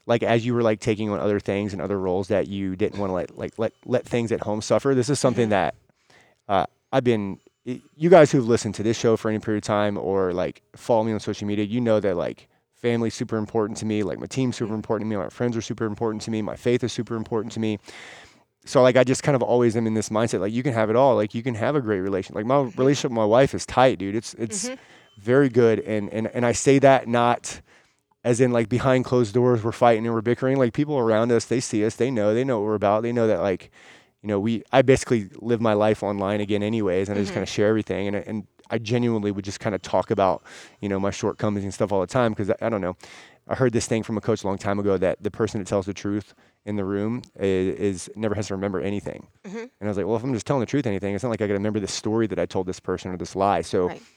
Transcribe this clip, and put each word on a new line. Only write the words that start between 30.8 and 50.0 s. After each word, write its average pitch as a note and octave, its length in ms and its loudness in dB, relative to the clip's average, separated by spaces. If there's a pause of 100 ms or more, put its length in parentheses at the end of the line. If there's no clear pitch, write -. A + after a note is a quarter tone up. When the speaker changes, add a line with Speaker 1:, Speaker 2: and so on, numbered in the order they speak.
Speaker 1:
around A2+ 340 2
us, A2+ 140 2
they A#2 120 0
see A2 280 -2
us, A2+ 100 -2
they B2 140 0
know, G#2+ 240 0
they B2 100 0
know C3 160 -2
what G2+ 60 -2
we're G#2+ 80 0
about. G#2 280 2
They A#2+ 100 -2
know A#2 160 2
that, F#2+ 120 0
like, F#2 300 -2 (520)
you - 60 -10
know, G#2 100 0
we, A2 240 0 (100)
I C3 100 6
basically A#2+ 540 2
live A2+ 260 -2
my A2+ 100 4
life G#2 300 4
online G2+ 400 -2
again G#2 200 -2
anyways, G2+ 460 0
and G2+ 100 -2
I G#2 40 0
just G2 80 -2
Speaker 2:
Mm-hmm. - 60 -6
Speaker 1:
kinda F#2+ 100 -2
share G#2 220 2
everything. G2+ 400 -2
And, G#2 80 -4
and G#2 300 -8 (220)
I - 80 -4
genuinely A2+ 540 0
would G2 160 -6
just G2+ 140 -8
kinda G2+ 180 -4
talk - 320 -2
about, G2 320 2 (400)
you G2+ 80 -4
know, G2 100 -2
my G2 100 -2
shortcomings G2+ 540 -4
and G2 80 -6
stuff G2+ 200 -2
all G2 100 0
the F2+ 40 -2
time. A#2+ 280 0
'Cause G2+ 160 -4
I, - 100 0
I A2 80 -2
don't G#2+ 140 -2
know. F2+ 120 -4 (540)
I - 60 -2
heard B2+ 180 2
this A2+ 140 0
thing A2+ 160 -2
from A2 160 -4
a - 20 -4
coach - 240 -2
a - 20 -4
long G2 120 -4
time G2+ 200 -2
ago G2+ 200 0
that F2+ 240 -2
the G#2 80 -4
person A2+ 300 -2
that F#2 60 -8
tells G2 200 -2
the G2 80 -6
truth G2+ 400 -6 (320)
in G#2 100 -6
the G2+ 80 -4
room G#2 380 -4 (140)
is, F#2+ 380 0 (320)
is - 80 -16
never G#2 200 -2
has G#2 140 -6
to G2+ 60 -6
remember F#2+ 260 -4
anything. - 460 -6 (180)
Speaker 2:
Mm-hmm. G3+ 120 -12
Speaker 1:
And A#3 120 -12 (120)
I G2+ 60 -8
was G#2 100 -4
like, F#2+ 100 -2